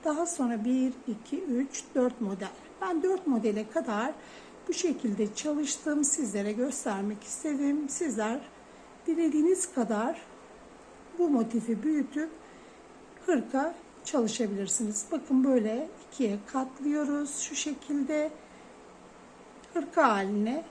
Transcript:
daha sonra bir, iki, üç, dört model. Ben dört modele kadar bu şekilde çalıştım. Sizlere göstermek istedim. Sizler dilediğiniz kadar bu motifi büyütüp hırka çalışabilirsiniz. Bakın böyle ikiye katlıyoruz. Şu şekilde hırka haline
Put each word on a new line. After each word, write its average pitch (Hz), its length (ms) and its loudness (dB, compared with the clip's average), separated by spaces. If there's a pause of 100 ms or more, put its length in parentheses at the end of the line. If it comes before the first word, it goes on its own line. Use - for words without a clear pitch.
daha 320 220 0
sonra 233 380 0
bir, 254 280 2 (140)
iki, 277 380 -6
üç, 269 400 -2 (100)
dört 247 260 2
model. 196 300 -4 (300)
Ben 359 220 0
dört 370 240 0
modele 214 440 2
kadar 247 420 0 (560)
bu 359 40 -2
şekilde 214 640 0
çalıştım. 294 720 0
Sizlere 208 480 0
göstermek 214 720 -2
istedim. 285 640 -2
Sizler 226 520 -2 (680)
dilediğiniz 330 680 2
kadar 220 480 0 (960)
bu 349 100 4
motifi 226 540 2
büyütüp 302 480 0 (960)
hırka 302 480 2 (300)
çalışabilirsiniz. 208 1080 0
Bakın 262 320 2
böyle 254 440 4 (200)
ikiye 208 380 0
katlıyoruz. 285 920 -2
Şu - 160 -6
şekilde 277 760 -2 (1400)
hırka 294 340 4
haline 208 640 2